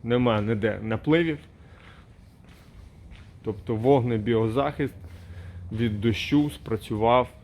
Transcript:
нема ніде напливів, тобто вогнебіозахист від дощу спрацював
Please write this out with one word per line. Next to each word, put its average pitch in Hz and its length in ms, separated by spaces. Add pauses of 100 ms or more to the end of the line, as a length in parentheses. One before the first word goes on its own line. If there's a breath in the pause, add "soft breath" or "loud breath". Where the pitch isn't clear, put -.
нема 117 380
ніде 104 420
напливів, 151 540 (2000 loud breath)
тобто 110 320
вогнебіозахист 120 1200 (760 loud breath)
від 110 300
дощу 143 480
спрацював 117 800 (140)